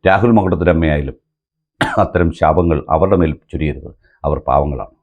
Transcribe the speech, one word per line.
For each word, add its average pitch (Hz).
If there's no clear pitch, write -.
രാഹുൽ 98
മങ്കുടത്തിൻ്റെ 87
അമ്മയായാലും 76
അത്തരം 85
ശാപങ്ങൾ 82
അവരുടെ 95
മേൽ 78
ചൊരിയരുത്. 73
അവർ 73
പാവങ്ങളാണ്. 69